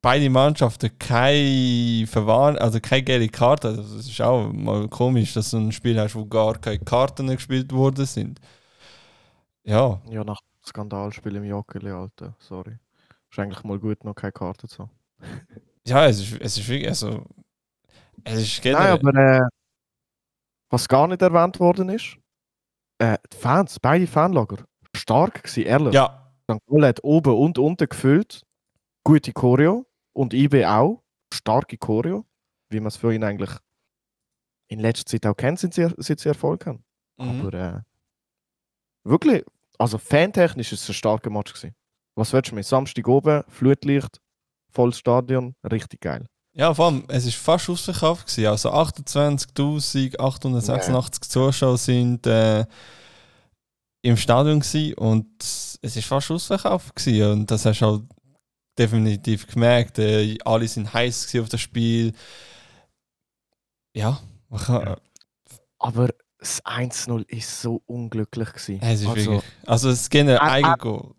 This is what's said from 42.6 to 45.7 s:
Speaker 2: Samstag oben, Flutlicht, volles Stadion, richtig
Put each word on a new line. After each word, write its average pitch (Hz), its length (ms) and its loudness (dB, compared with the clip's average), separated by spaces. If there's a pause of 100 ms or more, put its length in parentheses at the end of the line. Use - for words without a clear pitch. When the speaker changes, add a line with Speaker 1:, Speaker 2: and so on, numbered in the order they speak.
Speaker 2:
Samstag 131 440 -2
oben, 143 400 2
Flutlicht, 139 720 -2 (500)
volles 123 280 0
Stadion, 127 560 -2 (100)
richtig - 380 -8